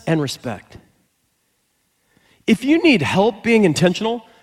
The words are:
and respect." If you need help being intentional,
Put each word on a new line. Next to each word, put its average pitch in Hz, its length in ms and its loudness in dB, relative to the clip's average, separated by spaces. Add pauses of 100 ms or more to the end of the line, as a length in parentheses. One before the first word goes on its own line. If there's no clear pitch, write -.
and 160 140 0
respect." 123 580 -10 (1700)
If 226 200 0
you 320 180 2
need 240 180 4
help 190 400 -2
being 226 220 2
intentional, 214 640 -2 (160)